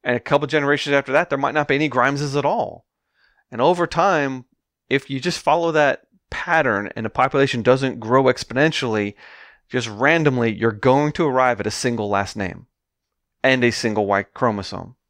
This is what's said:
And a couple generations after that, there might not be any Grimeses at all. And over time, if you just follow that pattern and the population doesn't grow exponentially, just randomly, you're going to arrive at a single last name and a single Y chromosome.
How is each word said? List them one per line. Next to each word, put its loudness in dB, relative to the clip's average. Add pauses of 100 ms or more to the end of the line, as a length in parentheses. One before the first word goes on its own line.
And 0
a -4
couple 0
generations 0
after 0
that, 2
there -2
might -2
not 0
be 2
any 0
Grimeses 0
at -2
all. -4 (680)
And -4
over 2
time, 0 (440)
if -2
you -6
just -4
follow 2
that 2 (260)
pattern 0
and -6
the -4
population 0
doesn't 2
grow 2
exponentially, 0 (540)
just -4
randomly, 2
you're 0
going 2
to 0
arrive 2
at -4
a -2
single -4
last -2
name -8 (760)
and 2
a 4
single -2
Y 0
chromosome. -6 (140)